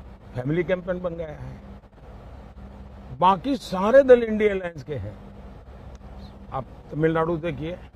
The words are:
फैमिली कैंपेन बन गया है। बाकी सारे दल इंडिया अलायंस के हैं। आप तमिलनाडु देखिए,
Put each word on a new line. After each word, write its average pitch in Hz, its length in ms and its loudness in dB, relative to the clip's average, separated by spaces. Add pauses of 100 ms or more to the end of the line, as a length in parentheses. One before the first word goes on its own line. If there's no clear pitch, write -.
(360)
फैमिली 147 280 0
कैंपेन 180 380 -2
बन 170 140 -4
गया 165 120 -8
है। 131 340 -12 (1600)
बाकी 196 380 4
सारे 220 460 6
दल 247 200 10
इंडिया 214 280 2
अलायंस 175 320 -6
के 147 120 -8
हैं। 101 220 -8 (1400)
आप 131 120 -6 (260)
तमिलनाडु 160 460 2
देखिए, 156 420 -6 (160)